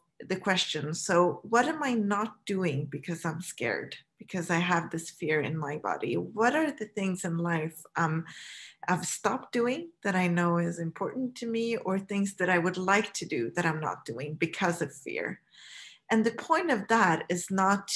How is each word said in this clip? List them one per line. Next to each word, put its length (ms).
the 100
question, 580
"So 480
what 240
am 160
I 120
not 500
doing 400
because 400
I'm 160
scared, 560
because 320
I 80
have 320
this 180
fear 320
in 160
my 220
body? 400
What 360
are 160
the 140
things 400
in 140
life, 440
um, 300
I've 200
stopped 460
doing 360
that 120
I 140
know 300
is 200
important 580
to 100
me, 320
or 200
things 360
that 160
I 80
would 180
like 380
to 100
do 280
that 120
I'm 160
not 240
doing 300
because 480
of 120
fear?" 460
And 160
the 60
point 380
of 180
that 420
is 200
not 460